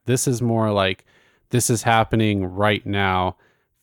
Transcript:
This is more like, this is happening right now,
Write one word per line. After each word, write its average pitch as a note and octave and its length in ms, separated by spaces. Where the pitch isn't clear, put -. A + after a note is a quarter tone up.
This B2 220
is A#2+ 140
more A2+ 300
like, F#2+ 320
this A#2+ 200
is A#2 140
happening A2 600
right G2+ 400
now, F#2+ 520